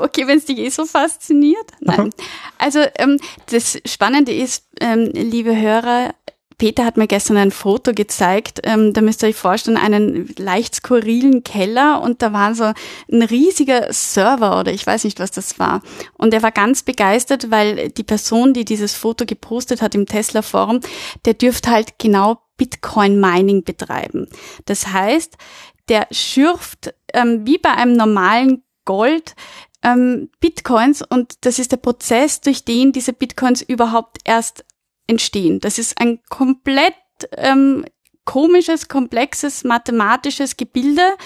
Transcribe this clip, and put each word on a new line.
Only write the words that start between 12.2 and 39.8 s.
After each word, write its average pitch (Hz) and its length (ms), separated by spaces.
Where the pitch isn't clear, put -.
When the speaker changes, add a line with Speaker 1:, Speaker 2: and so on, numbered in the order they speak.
Speaker 1:
da 220 100
war 208 240
so 226 80
ein 233 120
riesiger 262 680
Server 202 720
oder 185 100
ich 190 160
weiß 214 160
nicht, 208 160
was 190 120
das - 280
war. - 220
Und 220 160
er 220 100
war 220 80
ganz 220 300
begeistert, 240 720
weil 214 380
die - 160
Person, 233 480
die 240 100
dieses 208 300
Foto 226 320
gepostet 226 560
hat 214 140
im 202 100
Tesla 214 360
Forum, 208 380
der 226 80
dürfte 240 380
halt 226 280
genau 208 400
Bitcoin 202 640
Mining 190 460
betreiben. - 640
Das - 300
heißt, 214 420
der 214 200
schürft, - 840
ähm, 233 320
wie 285 120
bei 330 140
einem 240 260
normalen 220 640
Gold, 240 500
ähm, 247 460
Bitcoins 247 640
und 247 400
das 247 180
ist 254 140
der 254 40
Prozess, 247 600
durch 269 240
den 247 300
diese 254 180
Bitcoins 254 500
überhaupt 233 600
erst - 400
entstehen. 190 520
Das 202 180
ist - 240
ein 233 160
komplett, 269 640
ähm, 269 480
komisches, 330 640
komplexes, 262 760
mathematisches 240 920